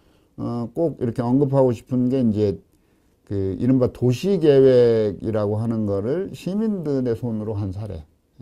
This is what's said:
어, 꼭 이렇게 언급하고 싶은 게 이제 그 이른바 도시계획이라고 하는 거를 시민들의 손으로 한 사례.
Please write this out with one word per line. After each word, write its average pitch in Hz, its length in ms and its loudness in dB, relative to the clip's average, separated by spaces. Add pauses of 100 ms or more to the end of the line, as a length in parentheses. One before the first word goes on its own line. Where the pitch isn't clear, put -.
(380)
어, 117 360 -6
꼭 160 260 -2
이렇게 117 220 -4
언급하고 131 500 2
싶은 123 360 -2
게 131 140 0
이제 104 380 0 (640)
그 95 360 -4
이른바 123 320 2
도시계획이라고 123 1700 2
하는 113 280 -4
거를 123 460 -4
시민들의 160 840 -4
손으로 110 400 -6
한 101 160 -4
사례. 92 340 -10 (380)